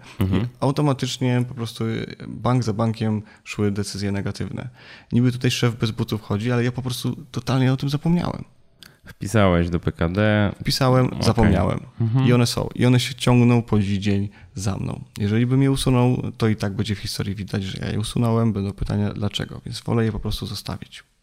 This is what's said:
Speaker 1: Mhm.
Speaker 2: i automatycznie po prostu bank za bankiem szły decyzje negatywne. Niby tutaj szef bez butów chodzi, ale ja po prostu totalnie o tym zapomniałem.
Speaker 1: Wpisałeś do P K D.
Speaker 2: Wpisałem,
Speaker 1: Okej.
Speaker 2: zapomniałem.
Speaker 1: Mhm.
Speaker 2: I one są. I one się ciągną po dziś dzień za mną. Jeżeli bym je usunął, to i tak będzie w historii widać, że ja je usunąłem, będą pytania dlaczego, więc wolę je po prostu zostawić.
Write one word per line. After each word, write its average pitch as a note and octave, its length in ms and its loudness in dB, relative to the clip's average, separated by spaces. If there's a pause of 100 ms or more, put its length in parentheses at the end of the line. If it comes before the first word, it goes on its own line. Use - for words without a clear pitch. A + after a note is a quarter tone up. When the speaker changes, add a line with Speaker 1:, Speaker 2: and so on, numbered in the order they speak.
(200)
Speaker 1:
Mhm. F#2+ 220 2
Speaker 2:
i B2 40 -2 (140)
automatycznie C3 880 0
po B2 60 -12
prostu A#2 300 -8 (440)
bank B2 360 0
za A2 80 -2
bankiem A2 500 0 (220)
szły G#2 260 -2
decyzje G2 420 -4
negatywne. G2 560 -6 (440)
Niby B2 200 4
tutaj B2 180 0
szef A#2 280 -2
bez A2 120 -2
butów A2+ 320 -4
chodzi, A2+ 300 -2
ale A#2+ 120 0
ja B2 80 0
po B2 100 -8
prostu B2+ 340 -6 (140)
totalnie C3 420 0
o C3+ 40 2
tym C#3 120 -4
zapomniałem. E3 560 -2 (600)
Speaker 1:
Wpisałeś F#2 680 2
do E2+ 100 0
P F#2 120 -2
K E2+ 160 -2
D. G#2 520 2
Speaker 2:
Wpisałem, B2+ 460 2
Speaker 1:
Okej. - 160 -4
Speaker 2:
zapomniałem. G#2 580 4 (200)
Speaker 1:
Mhm. A#2+ 260 2
Speaker 2:
I B2 60 6
one A#2+ 140 6
są. - 280 -4
I A#2+ 120 2
one B2 140 6
się - 140 -6
ciągną A#2+ 480 4
po G#2+ 180 2
dziś G2 180 0
dzień G2+ 300 0 (260)
za G2 220 -4
mną. F2+ 280 -8 (140)
Jeżeli G#2+ 280 2
bym C3 160 4
je C3+ 80 4
usunął, B2+ 640 2
to A2+ 120 2
i G#2 80 2
tak G2+ 180 -4
będzie G#2 200 -2
w - 40 -6
historii G2+ 360 -6
widać, G2 300 -6
że F#2+ 140 -8
ja - 140 -6
je G#2 80 -2
usunąłem, A2+ 520 0
będą G2 200 -4
pytania G#2 400 -2
dlaczego, - 540 -6
więc A#2 140 -10
wolę A#2 240 0
je A2 80 0
po G#2 80 -6
prostu G#2+ 260 -6
zostawić. - 580 -12 (180)